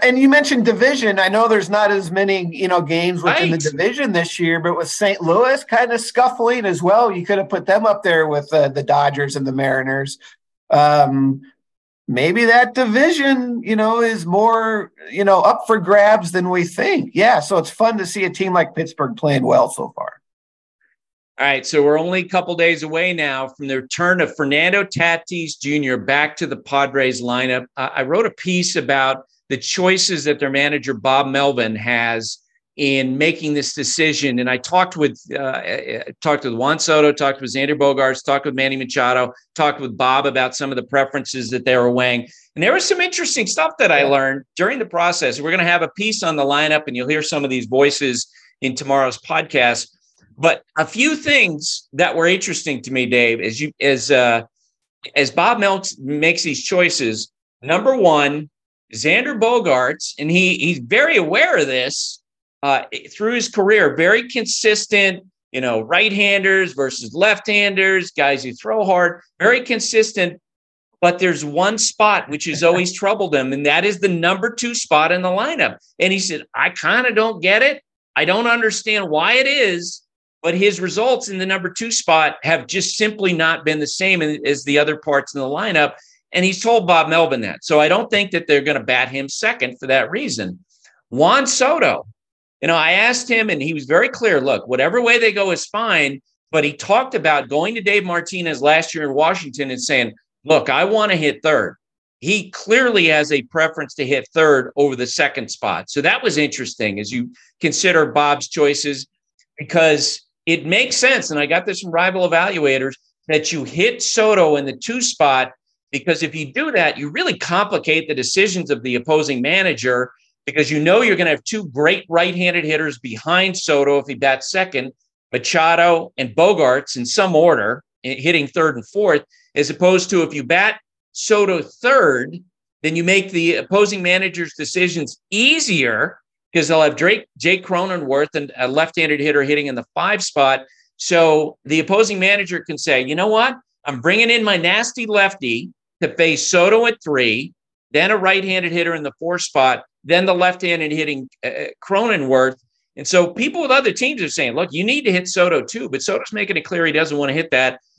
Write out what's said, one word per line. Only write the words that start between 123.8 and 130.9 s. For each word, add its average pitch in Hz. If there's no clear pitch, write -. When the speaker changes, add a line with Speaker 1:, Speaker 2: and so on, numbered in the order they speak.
Speaker 2:
if 135
he 139
bats 131
second, 185
Machado 170
and 120
Bogaerts 156
in 120
some 190
order, 139
i-, 127
hitting 143
third 156
and 117
fourth, 185
as 143
opposed 180
to 180
if 156
you 147
bat 185